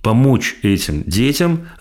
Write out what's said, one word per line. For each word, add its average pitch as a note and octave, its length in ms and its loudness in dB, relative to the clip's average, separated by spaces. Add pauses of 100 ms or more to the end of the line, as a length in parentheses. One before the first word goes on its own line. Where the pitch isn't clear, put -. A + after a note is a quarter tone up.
Помочь B2 640 2
этим F2 400 0
детям C#3+ 640 -2 (140)